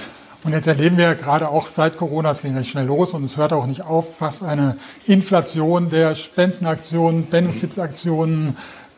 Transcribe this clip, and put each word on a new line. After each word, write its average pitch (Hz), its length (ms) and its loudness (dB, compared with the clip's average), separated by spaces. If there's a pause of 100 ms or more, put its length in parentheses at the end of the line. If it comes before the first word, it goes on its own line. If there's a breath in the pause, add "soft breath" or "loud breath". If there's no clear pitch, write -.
(440 loud breath)
Und 156 80 -2
jetzt 156 160 0
erleben 160 280 4
wir 175 100 6
ja 165 80 4
gerade 151 340 0
auch 151 200 -2
seit 160 280 0
Corona, 156 340 -2
es 147 120 -2
ging 135 140 -4
recht 127 140 -4
schnell 135 160 -2
los 170 260 0
und 147 120 -4
es 131 120 -6
hört 151 160 2
auch 139 140 0
nicht 131 160 -6
auf, 165 360 -2
fast 156 260 -4
eine 143 340 0 (260 loud breath)
Inflation 175 840 2
der 160 240 4
Spendenaktionen, 165 1120 0
Benefizaktionen, 160 1300 0 (420 loud breath)